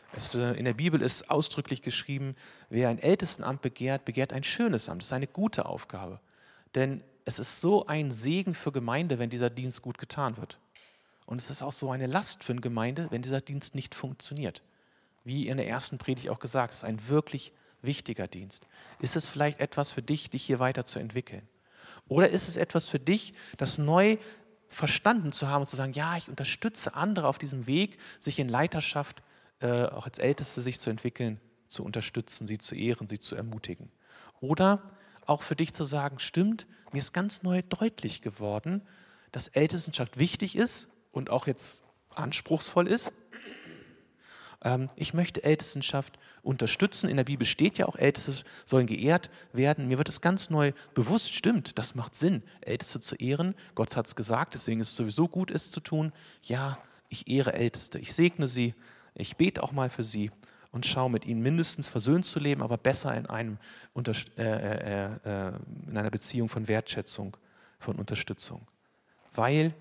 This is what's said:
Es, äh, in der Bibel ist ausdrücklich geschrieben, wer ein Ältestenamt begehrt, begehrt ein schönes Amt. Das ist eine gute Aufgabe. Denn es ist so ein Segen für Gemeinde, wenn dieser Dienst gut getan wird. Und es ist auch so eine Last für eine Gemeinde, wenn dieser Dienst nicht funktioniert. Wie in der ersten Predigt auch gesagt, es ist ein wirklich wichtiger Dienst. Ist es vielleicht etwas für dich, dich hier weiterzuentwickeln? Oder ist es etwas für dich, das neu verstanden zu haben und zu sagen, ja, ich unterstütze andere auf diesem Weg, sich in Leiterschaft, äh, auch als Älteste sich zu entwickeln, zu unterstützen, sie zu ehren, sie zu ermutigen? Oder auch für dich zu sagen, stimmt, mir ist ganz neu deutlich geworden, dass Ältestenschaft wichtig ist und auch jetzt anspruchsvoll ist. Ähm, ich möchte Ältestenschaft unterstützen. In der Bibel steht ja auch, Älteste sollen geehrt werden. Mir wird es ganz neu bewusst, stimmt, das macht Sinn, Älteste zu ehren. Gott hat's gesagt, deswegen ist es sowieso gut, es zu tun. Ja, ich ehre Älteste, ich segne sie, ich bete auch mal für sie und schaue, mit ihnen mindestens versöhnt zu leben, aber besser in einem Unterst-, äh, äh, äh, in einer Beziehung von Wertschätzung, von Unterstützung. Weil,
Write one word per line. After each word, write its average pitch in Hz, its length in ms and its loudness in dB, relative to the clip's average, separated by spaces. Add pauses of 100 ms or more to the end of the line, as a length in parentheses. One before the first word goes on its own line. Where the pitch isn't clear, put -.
(140)
Es, - 200 -2
äh, 120 200 2
in 120 120 -2
der 120 80 2
Bibel 156 300 4
ist - 260 0
ausdrücklich 147 540 0
geschrieben, 135 520 -4 (340)
wer 120 200 4
ein 117 80 0
Ältestenamt 147 640 2
begehrt, 135 440 -2
begehrt 131 280 -2
ein 135 100 -4
schönes 202 460 0
Amt. 87 140 -8
Das - 60 -6
ist - 40 -4
eine 135 140 -2
gute - 400 -2
Aufgabe. 95 520 -10 (540)
Denn 135 300 0 (220)
es - 120 -4
ist - 240 0
so 196 240 4
ein 151 240 0
Segen 156 460 0
für - 160 -4
Gemeinde, 131 480 0
wenn 117 100 -2
dieser 120 220 0
Dienst 127 320 -6
gut 120 160 -10
getan 123 380 -4
wird. - 220 -12 (680)
Und 120 140 -6
es - 80 -6
ist 143 120 -6
auch 139 120 -4
so 139 180 -4
eine 131 160 -2
Last 180 380 -2
für 123 80 0
eine 123 80 -4
Gemeinde, 123 500 -2
wenn 117 100 -2
dieser 131 200 -2
Dienst - 340 -8
nicht - 180 -8
funktioniert. 135 720 -8 (600)
Wie 131 240 -4
in 135 80 -2
der 131 100 -2
ersten 127 300 -4
Predigt 131 320 -4
auch 117 100 -4
gesagt, 120 340 -2
es - 60 -12
ist - 60 -12
ein 110 240 -6
wirklich 143 420 0 (300)
wichtiger 117 460 -4
Dienst. 95 380 -14 (360)
Ist 131 160 2
es 156 100 0
vielleicht 147 320 0
etwas 143 320 -2
für 131 100 -6
dich, 147 280 -2
dich 135 140 -6
hier 127 160 2
weiterzuentwickeln? 120 840 -2 (640)
Oder 170 220 8
ist 190 180 2
es 170 80 -2
etwas 170 320 0
für 147 120 0
dich, 180 340 0 (240)
das - 200 0
neu 175 380 6 (540)
verstanden 160 640 2
zu 139 160 0
haben 143 120 2
und 135 60 -4
zu - 80 -6
sagen, 135 180 -2
ja, 156 220 -2
ich 165 140 -8
unterstütze - 640 -4
andere 165 340 2
auf 139 100 2
diesem 135 300 -6
Weg, 170 300 2 (220)
sich - 200 -4
in 139 80 2
Leiterschaft, 143 760 0 (380)
äh, 120 240 2
auch - 220 -4
als 123 120 -12
Älteste 139 440 0
sich 120 180 -4
zu - 100 -4
entwickeln, 113 520 -4 (260)
zu - 160 -8
unterstützen, 110 640 -6
sie 107 100 -4
zu - 160 -6
ehren, 107 360 -2
sie 104 100 -6
zu - 160 -6
ermutigen? 107 560 -8 (480)
Oder 190 420 6 (440)
auch 147 160 4
für 151 160 -4
dich 160 160 0
zu 165 100 -2
sagen, 139 360 -2
stimmt, 208 480 0 (260)
mir 139 60 0
ist - 140 -6
ganz 202 300 -2
neu 180 180 2
deutlich 180 600 -2
geworden, 107 600 -2 (520)
dass - 160 -4
Ältestenschaft 156 680 0
wichtig 175 380 2
ist - 340 2 (220)
und 139 180 -4
auch 127 180 2
jetzt - 360 -2 (320)
anspruchsvoll - 720 2
ist. 180 240 2 (1500)
Ähm, 127 340 0
ich - 180 -4
möchte 170 300 0
Ältestenschaft 143 720 2 (260)
unterstützen. 135 640 2
In 139 80 2
der 131 80 4
Bibel 127 200 0
steht - 320 4
ja 190 100 4
auch, - 100 -4
Älteste 139 480 4 (180)
sollen 127 240 6
geehrt 135 420 4 (220)
werden. 135 360 2
Mir 127 100 2
wird 151 120 2
es - 120 -2
ganz 190 280 2
neu 147 220 4 (220)
bewusst, 135 400 2
stimmt, - 440 2
das - 180 -4
macht 120 200 -6
Sinn, 160 280 2 (180)
Älteste - 380 -4
zu - 160 -6
ehren. 143 380 0 (220)
Gott 113 220 0
hat's - 180 -2
gesagt, 113 380 0
deswegen 113 260 -2
ist 110 120 -2
es - 40 -6
sowieso 120 320 2
gut, 180 240 -2
es - 200 -2
zu 156 100 -6
tun. 156 320 -2 (280)
Ja, 135 360 -2 (320)
ich - 180 -10
ehre 127 260 4
Älteste, - 460 -2
ich - 140 -6
segne 165 340 4
sie, 123 280 0 (380)
ich - 220 -8
bete - 280 2
auch - 80 -2
mal 135 180 0
für 123 140 -4
sie 107 280 -4 (400)
und 120 140 -4
schaue, 131 240 2
mit 113 160 0
ihnen 113 160 0
mindestens 156 480 2
versöhnt 135 360 4
zu - 140 -2
leben, 143 220 2
aber 117 160 0
besser 131 380 2
in 117 100 -4
einem 110 320 -6 (360)
Unterst-, 120 440 -4
äh, 113 60 -2
äh, 104 680 -2 (160)
äh, 98 280 -2 (340)
in 110 100 -4
einer 107 140 0
Beziehung 113 380 0
von 110 180 -4
Wertschätzung, 107 680 -2 (440)
von - 160 -4
Unterstützung. - 720 -6 (640)
Weil, 151 480 4